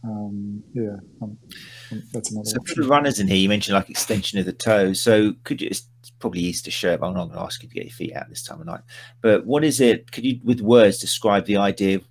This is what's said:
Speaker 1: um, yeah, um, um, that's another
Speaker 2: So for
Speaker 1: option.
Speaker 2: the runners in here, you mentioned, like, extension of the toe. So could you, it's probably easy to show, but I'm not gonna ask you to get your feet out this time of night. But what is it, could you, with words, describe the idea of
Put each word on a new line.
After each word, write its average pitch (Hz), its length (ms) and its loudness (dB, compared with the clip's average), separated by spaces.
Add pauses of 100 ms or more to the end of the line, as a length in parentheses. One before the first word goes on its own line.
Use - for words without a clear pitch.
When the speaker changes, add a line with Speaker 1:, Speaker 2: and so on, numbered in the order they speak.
Speaker 1:
um, 104 580 -10 (100)
yeah, 104 240 -6 (240)
um, 107 160 -12 (540)
um, 110 120 -10 (100)
that's 113 180 -8
another 107 160 -8
Speaker 2:
So - 80 -6
for - 60 -4
Speaker 1:
option. 165 220 -6
Speaker 2:
the 131 60 0
runners 143 300 4
in 101 80 0
here, 95 100 4
you 95 120 4
mentioned, 104 260 0
like, 95 160 2
extension - 480 -4
of 90 80 -2
the 90 60 -6
toe. 101 400 2
So 107 500 4
could - 180 -6
you, - 80 -8
it's - 200 -8 (320)
probably 90 220 -4
easy 87 200 -4
to - 80 -12
show, 87 260 0
but 82 120 -4
I'm 92 60 -6
not 87 140 -6
gonna 82 140 -12
ask - 200 -12
you - 60 -20
to - 60 -20
get - 100 -8
your - 80 -18
feet - 220 -10
out - 140 -12
this - 160 -14
time - 160 -16
of 80 60 -16
night. 85 160 -12 (380)
But 110 260 4
what 147 180 0
is 135 160 2
it, 113 320 2
could 117 120 -12
you, 127 200 -2
with 120 160 0
words, 107 380 6
describe - 480 0
the 104 100 0
idea 98 400 2
of 95 140 -6